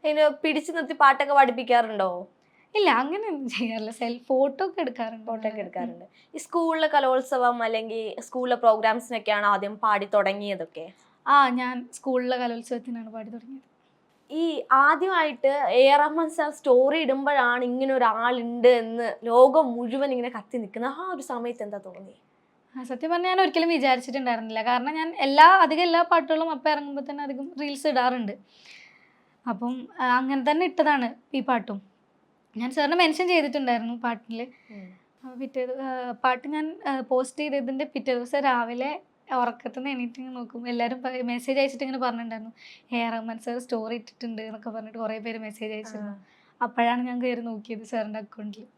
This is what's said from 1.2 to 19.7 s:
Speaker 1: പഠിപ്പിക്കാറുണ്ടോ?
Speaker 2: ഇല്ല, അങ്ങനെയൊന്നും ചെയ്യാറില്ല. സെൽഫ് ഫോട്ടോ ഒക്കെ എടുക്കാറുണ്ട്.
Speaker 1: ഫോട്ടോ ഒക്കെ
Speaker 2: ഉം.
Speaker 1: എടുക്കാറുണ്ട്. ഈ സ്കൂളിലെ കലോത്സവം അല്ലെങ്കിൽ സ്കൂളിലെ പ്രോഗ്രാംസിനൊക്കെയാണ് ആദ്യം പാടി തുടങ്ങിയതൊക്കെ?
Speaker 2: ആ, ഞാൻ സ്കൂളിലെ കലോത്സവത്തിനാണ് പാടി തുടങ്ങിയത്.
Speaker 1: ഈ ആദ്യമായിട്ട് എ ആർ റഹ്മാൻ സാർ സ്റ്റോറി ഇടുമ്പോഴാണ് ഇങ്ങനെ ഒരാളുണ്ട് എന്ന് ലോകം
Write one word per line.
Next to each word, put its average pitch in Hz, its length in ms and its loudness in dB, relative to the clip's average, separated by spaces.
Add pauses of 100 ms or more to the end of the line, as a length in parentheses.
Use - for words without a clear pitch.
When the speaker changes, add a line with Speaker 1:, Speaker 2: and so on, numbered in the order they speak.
Speaker 1:
പഠിപ്പിക്കാറുണ്ടോ? 226 920 2 (480)
Speaker 2:
ഇല്ല, 403 140 4
അങ്ങനെയൊന്നും 285 600 -2
ചെയ്യാറില്ല. 220 420 -6
സെൽഫ് 240 320 -8
ഫോട്ടോ 277 420 0
ഒക്കെ 370 160 -6
എടുക്കാറുണ്ട്. 226 440 -6
Speaker 1:
ഫോട്ടോ 220 220 -4
ഒക്കെ 214 100 -6
Speaker 2:
ഉം. 208 40 -6
Speaker 1:
എടുക്കാറുണ്ട്. 175 440 -10 (300)
ഈ - 20 -10
സ്കൂളിലെ 320 500 0
കലോത്സവം 262 760 2
അല്ലെങ്കിൽ 220 580 -4
സ്കൂളിലെ 247 340 -2
പ്രോഗ്രാംസിനൊക്കെയാണ് 220 920 2
ആദ്യം 202 320 0
പാടി 208 280 0
തുടങ്ങിയതൊക്കെ? 196 880 -2 (340)
Speaker 2:
ആ, 269 220 6
ഞാൻ 247 440 -4
സ്കൂളിലെ 254 440 -2
കലോത്സവത്തിനാണ് 233 720 -8
പാടി 220 180 -14
തുടങ്ങിയത്. 233 460 -18 (560)
Speaker 1:
ഈ 320 400 -2
ആദ്യമായിട്ട് 294 960 4
എ 247 180 6
ആർ 285 120 8
റഹ്മാൻ 311 300 2
സാർ 311 220 -4
സ്റ്റോറി 269 480 4
ഇടുമ്പോഴാണ് 269 680 2
ഇങ്ങനെ 262 280 0
ഒരാളുണ്ട് 240 720 2
എന്ന് 233 460 2 (100)
ലോകം 254 500 6